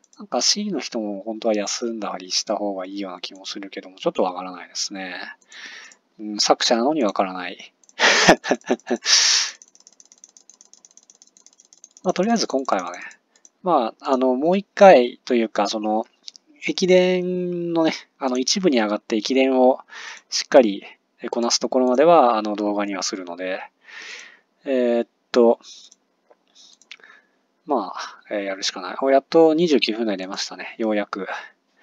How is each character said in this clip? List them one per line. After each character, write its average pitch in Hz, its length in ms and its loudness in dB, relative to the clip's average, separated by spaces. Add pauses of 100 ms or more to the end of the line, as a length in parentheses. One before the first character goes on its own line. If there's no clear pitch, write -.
(180)
な 226 60 -16
ん 202 40 -20
か 123 140 -4
C 208 300 -2
の 147 80 -4
人 - 200 -8
も 104 240 -8
本 110 180 -10
当 120 80 0
は 110 40 2
休 107 380 -4
ん 113 80 -8
だ 92 180 -8
り 92 140 -12
し - 140 -4
た 107 100 -4
方 101 180 -4
が 92 120 -8
い 95 60 -14
い 101 80 -10
よ 98 100 -8
う - 20 -12
な 90 80 -14
気 - 140 -14
も 95 120 -20
す - 140 -12
る 98 100 -14
け 98 120 -14
ど 95 80 -18
も、 92 80 -20
ち - 100 -6
ょ - 40 -4
っ - 20 -10
と 110 100 -2
わ 90 100 -4
か 92 100 -10
ら 92 100 -12
な 85 120 -16
い - 40 -20
で - 60 -16
す - 180 -8
ね。 92 220 -12 (1040)
う 107 40 -14 (120)
ん、 104 40 -6
作 - 240 2
者 120 140 2
な 117 80 0
の 147 80 0
に 151 100 0
わ 98 80 0
か 101 140 -2
ら 92 80 -8
な 90 160 -8
い。 - 240 -18 (240)
<laughs> - 840 2 (3250)
ま 185 80 -2
あ、 - 20 0
と 180 100 0
り 226 80 0
あ 233 40 2
え - 20 0
ず 165 100 -2
今 135 180 -2
回 - 160 -2
は 87 100 -8
ね、 90 80 -14 (640)
ま 143 380 0
あ、 143 120 -2
あ 131 60 2
の、 127 180 2
も 151 160 0
う 196 60 2
一 196 160 -4
回 139 520 8
と 127 100 0
い 117 80 4
う 110 60 -2
か、 104 180 -2
そ 110 140 -4
の、 107 260 -2 (600)
駅 170 200 -2
伝 180 840 2
の 165 100 2
ね、 156 80 2 (260)
あ 135 120 -4
の、 127 80 -2
一 131 240 -2
部 185 80 4
に 123 100 2
上 107 80 0
が 104 100 -2
っ - 40 -6
て - 160 -2
駅 107 160 -2
伝 131 260 4
を 127 200 6 (500)
し - 140 -4
っ - 20 -10
か 143 160 8
り 101 240 0 (440)
こ 120 120 -4
な 117 100 -2
す - 80 0
と 123 80 -4
こ 131 120 0
ろ 127 80 2
ま 123 100 2
で 147 80 6
は、 139 320 6
あ 110 40 -2
の、 107 140 -4
動 104 180 -2
画 101 120 -2
に 101 100 -6
は 92 80 -6
す - 120 -6
る 92 100 -10
の 85 100 -14
で、 92 240 -8 (1040)
え 120 380 0
ー - 40 -2
っ - 20 -20 (240)
と、 117 280 6 (2000)
ま 117 300 -2
あ、 - 340 -14
え 107 120 -6
ー、 - 20 -6
や 95 120 -6
る 95 60 -16
し - 100 -4
か 98 100 -12
な 90 120 -10
い。 - 80 -12
お、 135 80 0
や 135 100 6
っ - 80 -14
と 160 280 6
二 175 120 2
十 139 120 4
九 113 140 -2
分 117 120 -4
台 101 120 -2
出 92 100 -8
ま 98 100 -10
し - 100 -8
た - 80 -14
ね。 - 220 -14
よ 110 120 -2
う 107 60 0
や 104 120 -4
く。 95 200 -8 (560)